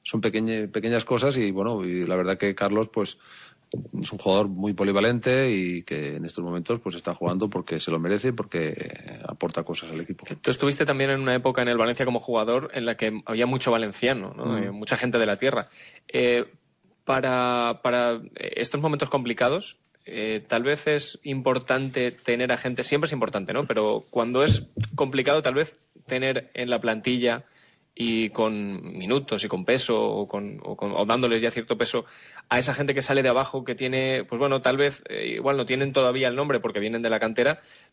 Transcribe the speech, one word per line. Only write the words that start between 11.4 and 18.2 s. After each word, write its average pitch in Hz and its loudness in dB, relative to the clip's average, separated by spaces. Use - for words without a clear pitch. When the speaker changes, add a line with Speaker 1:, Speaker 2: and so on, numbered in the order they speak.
Speaker 2:
en 120 0
el 120 2
Valencia 120 2
como 123 2
jugador 117 0
en 120 -4
la 117 0
que 107 -2
había 117 0
mucho 127 2
valenciano, 113 0
¿no? 117 -6
Speaker 3:
Mm. 113 -2
Speaker 2:
Eh, 98 -6
mucha 107 -4
gente 120 2
de 113 4
la 104 2
tierra. 123 0
Eh, 123 2
para, 123 2
para 120 2